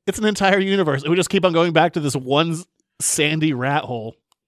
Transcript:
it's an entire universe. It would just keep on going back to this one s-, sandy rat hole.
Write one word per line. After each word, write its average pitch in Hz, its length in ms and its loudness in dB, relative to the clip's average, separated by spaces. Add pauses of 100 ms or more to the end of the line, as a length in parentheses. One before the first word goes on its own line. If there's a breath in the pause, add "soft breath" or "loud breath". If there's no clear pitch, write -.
it's 190 120 -4
an 214 60 -4
entire 202 340 2
universe. 185 460 0
It 143 40 -6
would 170 80 2
just 185 140 0
keep 190 140 2
on 180 80 4
going 170 200 2
back 160 220 4
to 170 60 -2
this 147 160 -2
one 143 360 0
s-, 160 140 -8 (340)
sandy 156 520 0
rat 135 320 -2
hole. 113 320 -10 (320)